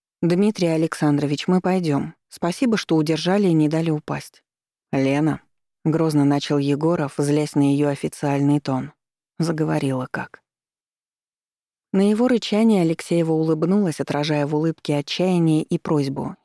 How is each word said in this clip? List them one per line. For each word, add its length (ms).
«Дмитрий 460
Александрович, 800
мы 140
пойдём. 520
Спасибо, 480
что 220
удержали 500
и 60
не 160
дали 200
упасть». 540
«Лена», 480
грозно 420
начал 320
Егоров, 600
злясь 380
на 160
её 180
официальный 680
тон. 340
Заговорила 720
как. 300
На 160
его 180
рычание 560
Алексеева 500
улыбнулась, 680
отражая 480
в 80
улыбке 420
отчаяние 680
и 140
просьбу, 680